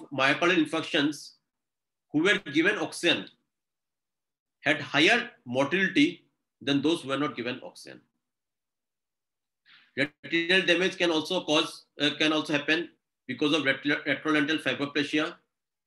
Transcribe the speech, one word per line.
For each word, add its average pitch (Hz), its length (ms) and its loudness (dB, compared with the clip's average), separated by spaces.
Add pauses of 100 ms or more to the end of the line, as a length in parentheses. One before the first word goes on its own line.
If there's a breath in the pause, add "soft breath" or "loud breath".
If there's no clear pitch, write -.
(100)
myocardial 147 540 4
infarctions 151 680 -2 (800)
who 151 120 0
were 190 160 4 (140)
given 180 260 2
oxygen 143 480 -2 (1300)
had 147 200 0
higher 180 480 2 (160)
mortality 165 800 0 (380)
than 139 180 0
those 160 220 0
who 131 60 -12
were 135 100 -2
not 147 180 -4
given 123 280 -8
oxygen. - 360 -18 (2000 soft breath)
Retinal 165 640 0
damage 175 340 2
can 175 140 0
also 165 340 -2
cause, 156 400 -2 (160)
uh, 147 180 2
can 156 140 2
also 156 200 -2
happen 156 360 0 (380)
because 147 260 0
of 156 120 2
retro-, 143 420 0
retrolental 151 520 0
fibroplasia, 143 760 -2 (520)